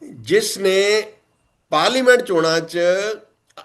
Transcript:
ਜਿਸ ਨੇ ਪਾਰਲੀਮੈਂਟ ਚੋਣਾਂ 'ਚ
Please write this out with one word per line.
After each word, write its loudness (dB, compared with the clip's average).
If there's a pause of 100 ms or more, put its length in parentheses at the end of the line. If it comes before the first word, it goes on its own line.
ਜਿਸ -2
ਨੇ 0 (680)
ਪਾਰਲੀਮੈਂਟ 2
ਚੋਣਾਂ 0
'ਚ -6 (840)